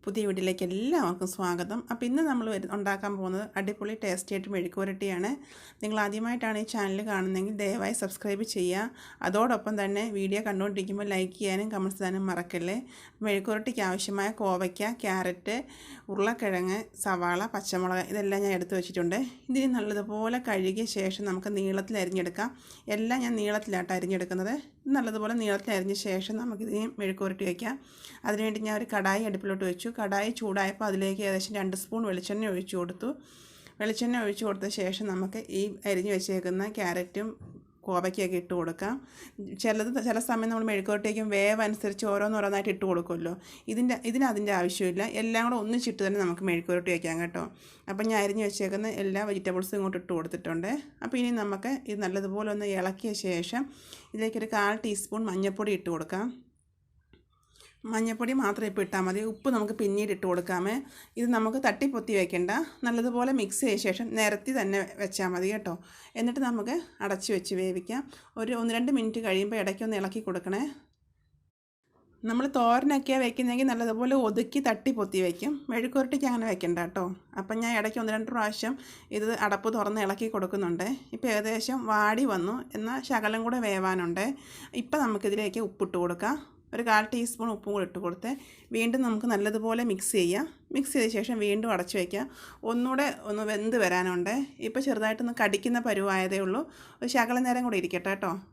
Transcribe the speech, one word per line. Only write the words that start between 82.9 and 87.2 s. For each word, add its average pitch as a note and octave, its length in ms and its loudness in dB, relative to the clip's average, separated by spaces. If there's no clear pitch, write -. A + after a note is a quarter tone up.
ശകലം A3+ 420 0
കൂടെ A#3+ 160 0
വേവാനുണ്ട്. F#3+ 640 2
ഇപ്പം B3 260 -2
നമുക്കിതിലേക്ക് G#3 600 0
ഉപ്പിട്ട് G3 380 -2
കൊടുക്കാം. F3 400 0
ഒരു A#3 140 -2
കാൽ G#3+ 260 6
ടീസ്പൂൺ A#3 380 -2